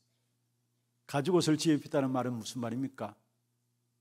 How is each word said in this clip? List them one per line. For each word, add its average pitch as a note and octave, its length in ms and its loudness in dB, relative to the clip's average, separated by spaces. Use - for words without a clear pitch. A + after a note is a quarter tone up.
가죽옷을 D3+ 520 2
지어 D3+ 180 2
입혔다는 C#3 360 0
말은 B2 220 -2
무슨 A#2 280 -8
말입니까? A#2 540 -6